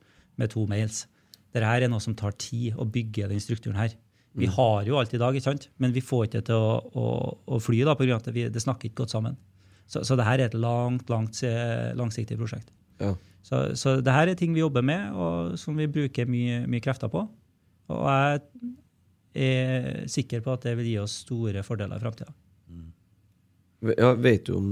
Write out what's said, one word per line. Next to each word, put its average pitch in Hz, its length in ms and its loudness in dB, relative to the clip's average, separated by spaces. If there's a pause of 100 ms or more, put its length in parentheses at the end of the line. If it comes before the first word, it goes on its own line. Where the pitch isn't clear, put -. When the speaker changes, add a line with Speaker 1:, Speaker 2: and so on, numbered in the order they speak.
(380)
Speaker 1:
med 117 120 0
to 110 160 0
mails. 107 380 -2 (480)
Det 113 100 2
her 117 200 4
er 123 60 4
noe 117 140 0
som 113 120 -4
tar 104 180 -2
tid 117 440 -4
å - 80 -4
bygge 107 440 -2
den 101 120 -2
strukturen 110 360 -4
her. 110 180 0 (400)
Vi - 120 2
Speaker 2:
Mm. 92 60 2
Speaker 1:
har 107 320 4
jo 131 140 2
alt 120 160 0
i 123 40 -2
dag, 123 160 2
ikke 135 100 -2
sant? 143 240 -2 (100)
Men 127 140 2
vi 127 80 0
får 123 260 2
ikke 120 180 -2
til 117 120 2
å, 110 260 2 (100)
å, - 460 -2 (100)
å 123 140 -2
fly 117 220 2
da, 151 100 4
på 139 100 2
grunn 123 140 4
av 110 80 -8
at 117 80 -6
vi, 117 160 -2
det 113 100 -4
snakker 113 300 -4
ikke - 160 -6
godt - 80 -10
sammen. 110 220 -2 (500)
Så, - 180 -6
så 131 120 2
det 123 100 2
her 131 140 4
er 120 100 2
et 113 40 -4
langt, 120 540 0
langt, 113 340 -2
eh, 117 520 -2
langsiktig 113 420 -4
prosjekt. 110 320 -8 (320)
Speaker 2:
Ja. 101 140 0 (280)
Speaker 1:
Så, 131 340 -2
så 135 260 2
det 127 100 4
her 147 160 6
er 185 60 0
ting 175 180 0
vi 160 80 2
jobber 143 240 2
med, 190 300 -2
og 170 440 -2
som 151 180 -6
vi 156 100 0
bruker 143 420 -2
mye, 120 380 0
mye 120 160 -2
krefter 127 260 -2
på. 170 140 -2 (640)
Og 57 160 -4
jeg 143 380 2 (920)
er 131 720 0
sikker 120 360 -4
på 131 120 -2
at - 100 -10
det 120 120 0
vil 117 120 -2
gi 110 80 0
oss 104 260 -4
store 110 400 -2
fordeler 104 320 -4
i 101 60 -6
fremtiden. 110 320 -8 (1500)
Speaker 2:
Ve-, 113 160 4
ja, 123 160 8
vet 120 320 4
du 92 100 -2
om 98 160 0